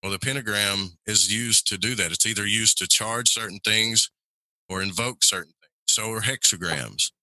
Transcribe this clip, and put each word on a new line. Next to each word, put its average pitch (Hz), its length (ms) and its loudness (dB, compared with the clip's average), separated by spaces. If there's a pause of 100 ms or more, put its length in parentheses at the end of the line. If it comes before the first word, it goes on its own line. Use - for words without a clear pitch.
Well, 98 100 -6
the 98 80 -6
pentagram 104 840 -2
is 104 260 2
used 113 360 2
to 98 100 -4
do 110 180 0
that. 87 160 0
It's 85 140 2
either 104 200 -2
used 110 320 2
to 190 80 -4
charge 113 440 2
certain 101 340 -4
things 110 460 2 (580)
or 95 140 -2
invoke 104 420 -2
certain 90 360 0
things. - 120 -20 (160)
So 110 240 0
are 113 80 -4
hexagrams. 82 920 -2 (120)